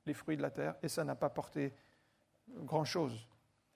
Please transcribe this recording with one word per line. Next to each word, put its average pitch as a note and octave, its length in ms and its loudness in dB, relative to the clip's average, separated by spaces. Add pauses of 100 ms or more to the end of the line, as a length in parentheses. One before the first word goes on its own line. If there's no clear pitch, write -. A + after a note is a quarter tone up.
les D3 80 0
fruits D#3 240 -2
de C#3 60 -2
la C#3+ 80 0
terre, D3 320 -2
et E3+ 40 -2
ça D#3+ 160 0
n'a C#3 120 0
pas C#3+ 140 4
porté C#3+ 440 -2 (760)
grand-chose. D#3 760 0 (480)